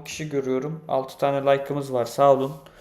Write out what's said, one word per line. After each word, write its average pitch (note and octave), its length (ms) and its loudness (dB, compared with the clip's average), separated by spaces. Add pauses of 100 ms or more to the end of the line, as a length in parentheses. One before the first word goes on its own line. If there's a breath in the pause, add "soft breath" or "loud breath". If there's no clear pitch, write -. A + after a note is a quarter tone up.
kişi - 240 -10
görüyorum. C#3 600 -4
Altı C3 300 -4
tane C#3 340 0
like'ımız C#3 400 -2
var. B2 120 0
Sağ C#3 280 4
olun. C3+ 200 2 (280 loud breath)